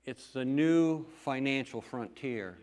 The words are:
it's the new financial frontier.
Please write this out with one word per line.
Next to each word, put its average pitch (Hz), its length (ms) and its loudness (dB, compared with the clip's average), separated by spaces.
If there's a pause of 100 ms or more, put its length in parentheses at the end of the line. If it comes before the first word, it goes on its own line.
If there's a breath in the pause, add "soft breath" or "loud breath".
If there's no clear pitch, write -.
it's - 260 -12
the 131 120 -4
new 160 600 4 (200)
financial 131 580 -2
frontier. 113 800 -8